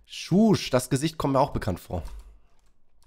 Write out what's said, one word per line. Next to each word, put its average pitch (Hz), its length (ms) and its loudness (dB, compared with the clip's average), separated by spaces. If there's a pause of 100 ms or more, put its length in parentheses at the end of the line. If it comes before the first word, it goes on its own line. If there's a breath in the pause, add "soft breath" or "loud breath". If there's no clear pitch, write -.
Schusch, - 680 2
das 123 200 0
Gesicht 143 280 -2
kommt 139 140 0
mir 135 80 4
auch 143 100 2
bekannt - 300 -4
vor. - 220 -8 (1040)